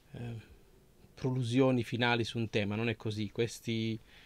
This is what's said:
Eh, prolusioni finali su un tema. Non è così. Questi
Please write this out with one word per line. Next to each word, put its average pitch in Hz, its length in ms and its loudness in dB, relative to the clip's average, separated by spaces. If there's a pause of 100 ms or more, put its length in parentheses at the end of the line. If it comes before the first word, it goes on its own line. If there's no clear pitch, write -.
(120)
Eh, 120 400 -10 (600)
prolusioni 127 680 2
finali 120 400 2
su - 140 -6
un 113 120 -2
tema. 104 240 0
Non 117 140 -2
è 110 80 -2
così. 107 340 -4
Questi 113 680 -2 (280)